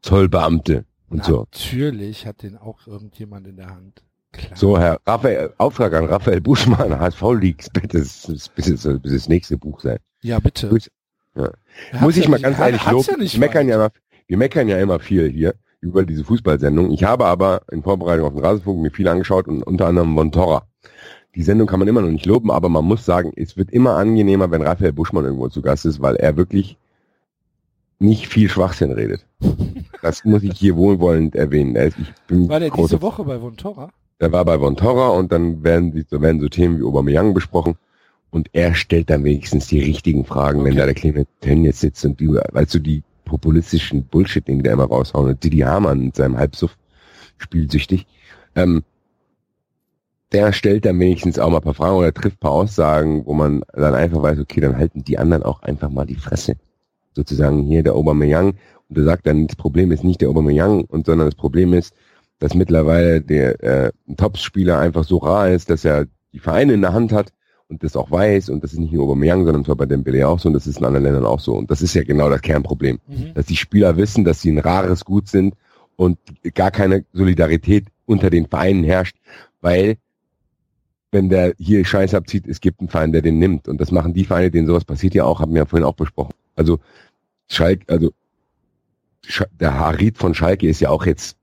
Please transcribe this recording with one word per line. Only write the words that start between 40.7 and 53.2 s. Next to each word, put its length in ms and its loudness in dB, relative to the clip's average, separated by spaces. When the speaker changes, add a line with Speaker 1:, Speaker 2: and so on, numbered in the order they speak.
Speaker 2:
Okay. 80 2
Speaker 1:
da 60 2
der 80 0
kleine 320 -2
Tönnies 400 2
sitzt 240 -4
und 160 -2
die, 80 0
weißt 460 0
du, 60 2
die 220 -4
populistischen 800 -2
Bullshit, 440 0
den 100 0
die 60 -2
da 80 2
immer 140 2
raushauen 420 0
und 160 -4
Didi 140 2
Hamann 480 0
mit 100 -6
seinem 220 0
Halbsuff, 380 -4
spielsüchtig, 680 -2
ähm, 260 2
der 200 4
stellt 320 0
dann 160 2
wenigstens 380 2
auch 120 2
mal 80 4
ein 40 -2
paar 120 -2
Fragen 220 0
oder 180 2
trifft 220 -4
ein 40 -20
paar 120 0
Aussagen, 760 0